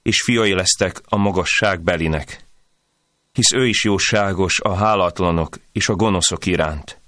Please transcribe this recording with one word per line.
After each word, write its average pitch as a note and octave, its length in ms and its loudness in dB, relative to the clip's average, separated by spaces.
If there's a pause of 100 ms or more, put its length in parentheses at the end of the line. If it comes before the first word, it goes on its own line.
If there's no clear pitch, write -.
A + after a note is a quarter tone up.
és A2+ 200 -2
fiai A2 320 2
lesztek F#2 520 0
a - 120 -2
magasságbelinek, F2 1300 -2 (840)
hisz - 220 2
ő B2+ 140 2
is G#2+ 160 0
jóságos G2 760 0
a G2 160 -2
hálatlanok F2+ 800 0 (140)
és - 180 -2
a G#2+ 60 2
gonoszok F#2 500 0
iránt. D#2 640 -2